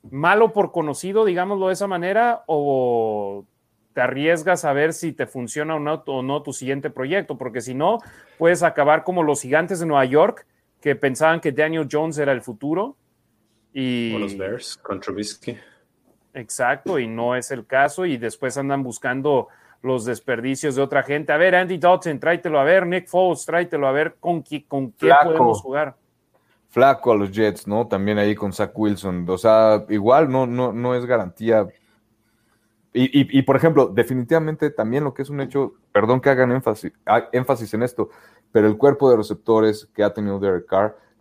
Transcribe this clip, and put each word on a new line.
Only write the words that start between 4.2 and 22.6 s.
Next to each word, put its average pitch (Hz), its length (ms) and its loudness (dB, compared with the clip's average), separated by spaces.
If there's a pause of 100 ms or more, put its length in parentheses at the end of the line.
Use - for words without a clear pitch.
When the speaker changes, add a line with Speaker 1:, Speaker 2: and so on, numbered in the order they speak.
Speaker 1:
a 143 80 0
ver 151 200 0
si 160 200 -8
te 127 140 -6
funciona 151 480 -8
o 151 40 -4
no, 151 280 -6
o 131 160 -4
no 139 180 -4
tu 147 100 -12
siguiente 139 380 -6
proyecto, 139 480 -6
porque 123 240 -8
si 123 140 -10
no, 185 240 0 (400)
puedes 165 240 2
acabar 156 400 2
como 180 180 -2
los 147 220 0
Gigantes 160 360 -2
de 170 60 -4
Nueva 143 200 2
York, 156 420 2 (320)
que 139 160 -2
pensaban 156 460 0
que 156 100 -2
Daniel 156 400 -2
Jones 151 260 -4
era 139 140 0
el 120 100 -2
futuro. 160 540 -6 (760)
Y 120 420 -4
Speaker 2:
O 107 40 -4
los 98 180 -8
Bears, 101 400 -10
con 98 240 -10
Trubisky. 104 560 -10 (760)
Speaker 1:
Exacto, 135 680 -4
y 117 80 -4
no 117 280 -4
es 123 160 -6
el 120 140 -10
caso, 143 400 0
y 156 100 -2
después 120 420 -6
andan 139 240 -4
buscando 131 680 -2 (320)
los 127 240 -4
desperdicios 127 720 -4
de 139 60 0
otra 139 220 0
gente. 151 300 -4
A 147 40 0
ver, 180 180 4
Andy 185 220 0
Dalton, 170 400 2
tráetelo, 160 420 0
a 135 40 4